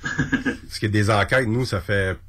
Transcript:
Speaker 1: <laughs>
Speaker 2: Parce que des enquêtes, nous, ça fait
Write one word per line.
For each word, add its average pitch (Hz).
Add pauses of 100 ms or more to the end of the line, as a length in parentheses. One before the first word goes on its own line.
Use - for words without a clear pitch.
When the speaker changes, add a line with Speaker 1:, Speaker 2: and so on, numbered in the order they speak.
Speaker 1:
<laughs> 131
Speaker 2:
Parce -
que -
des 104
enquêtes, 113
nous, 120
ça 101
fait 95